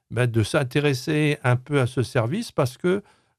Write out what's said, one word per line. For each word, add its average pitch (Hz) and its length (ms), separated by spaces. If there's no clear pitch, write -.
ben, 117 160
de 113 160
s'intéresser 147 1040
un 123 140
peu 143 240
à 123 40
ce 127 160
service 131 500
parce 131 260
que 190 260